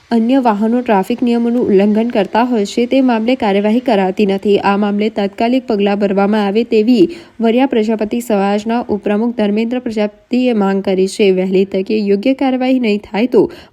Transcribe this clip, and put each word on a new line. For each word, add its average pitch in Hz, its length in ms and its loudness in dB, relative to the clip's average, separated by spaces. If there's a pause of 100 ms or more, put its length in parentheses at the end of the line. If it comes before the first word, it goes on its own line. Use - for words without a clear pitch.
(100)
અન્ય 233 300 2
વાહનો 226 420 0
ટ્રાફિક 226 400 0
નિયમોનું 233 440 0
ઉલ્લંઘન 208 440 2
કરતા 214 340 0
હોય 226 220 -2
છે, 240 200 -2
તે 262 140 0
મામલે 240 360 0
કાર્યવાહી 214 440 0
કરાતી 202 460 0
નથી. 196 340 0
આ 202 160 0
મામલે 208 340 0
તાત્કાલિક 233 560 -2
પગલાં 202 320 0
ભરવામાં 202 480 0
આવે 208 200 0
તેવી 226 360 2 (380)
વરિયા 233 260 2
પ્રજાપતિ 220 540 -2
સમાજના 214 680 -2
ઉપપ્રમુખ 214 480 -2
ધર્મેન્દ્ર 226 440 -2
પ્રજાપતિએ 240 720 -2
માંગ 196 300 0
કરી 190 240 0
છે. 202 240 0
વહેલી 190 340 0
તકે 196 320 -2
યોગ્ય 208 360 0
કાર્યવાહી 262 460 0
નહીં 208 240 -2
થાય 220 220 -2
તો 240 240 2 (220)